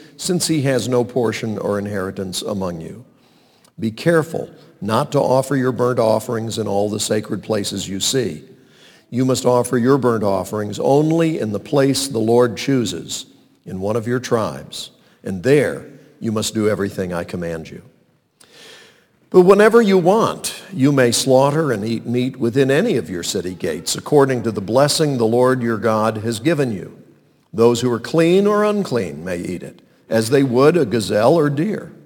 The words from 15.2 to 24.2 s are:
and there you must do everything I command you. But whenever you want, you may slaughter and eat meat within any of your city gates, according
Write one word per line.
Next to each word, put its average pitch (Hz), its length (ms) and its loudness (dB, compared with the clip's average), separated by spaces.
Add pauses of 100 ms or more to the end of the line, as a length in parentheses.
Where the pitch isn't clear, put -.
and 95 200 -8
there 123 420 2 (340)
you 110 140 -4
must 107 200 -4
do 107 140 0
everything 98 460 -2
I 87 100 -4
command 85 460 -8
you. - 140 -18 (1500)
But 180 140 8
whenever 202 380 8
you 196 160 4
want, 175 580 0 (180)
you 135 180 4
may 127 220 4
slaughter 139 580 2
and 104 140 -4
eat 117 200 -6
meat 123 300 -2
within 131 340 0
any 165 280 0
of 95 120 -6
your 87 140 -8
city 92 300 -6
gates, 85 420 -6
according 131 480 2